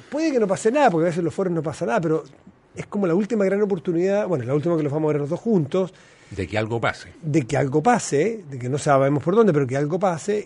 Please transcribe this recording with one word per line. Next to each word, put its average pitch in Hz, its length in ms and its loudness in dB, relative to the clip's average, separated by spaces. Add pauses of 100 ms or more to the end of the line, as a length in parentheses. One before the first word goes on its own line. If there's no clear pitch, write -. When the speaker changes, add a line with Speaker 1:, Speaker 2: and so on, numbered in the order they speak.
Speaker 1:
puede 311 240 -2
que 247 80 2
no 208 60 2
pase 208 260 0
nada, 277 180 6
porque 165 140 2
a 180 40 2
veces 165 100 -2
en 170 80 -2
los - 80 -4
foros 185 180 -2
no 165 100 -2
pasa 156 220 -6
nada, 226 160 0
pero 156 240 -2 (500)
es 170 120 -12
como 202 200 -4
la 165 80 2
última 202 300 0
gran 196 160 0
oportunidad, 196 640 0
bueno, 147 180 -2
la 127 100 -2
última 160 240 0
que 156 40 0
los 143 80 -2
vamos 151 200 0
a - 20 0
ver 147 80 0
los 143 80 -4
dos 165 120 -4
juntos, 185 520 0 (380)
Speaker 2:
De 101 160 -6
que 104 100 -6
algo 113 240 -2
pase. - 400 -4
Speaker 1:
de 156 260 0
que 139 120 -2
algo 139 240 0
pase, 208 680 0
de 135 80 -12
que 123 120 -6
no 143 80 -2
sabemos 139 440 4
por 175 120 0
dónde, 214 180 6
pero 143 140 2
que 127 100 -4
algo 147 220 -2
pase, 196 480 -2